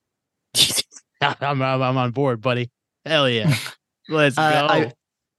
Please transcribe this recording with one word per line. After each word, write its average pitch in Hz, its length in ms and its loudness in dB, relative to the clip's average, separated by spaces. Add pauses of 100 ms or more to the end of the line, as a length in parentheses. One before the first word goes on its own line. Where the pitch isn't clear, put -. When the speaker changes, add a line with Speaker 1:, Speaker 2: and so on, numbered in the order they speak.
(540)
Speaker 1:
<laughs> - 680 -2
I'm, 143 420 0
I'm, 131 200 0
I'm 127 160 0
on 123 140 0
board, 127 280 -2
buddy. 123 300 -2 (340)
Hell 143 240 2
yeah. 123 260 0 (280)
Speaker 2:
<laughs> - 260 -20
Speaker 1:
Let's 151 300 2
Speaker 2:
Uh, 156 120 2
Speaker 1:
go. 151 160 2
Speaker 2:
I, 156 180 2 (540)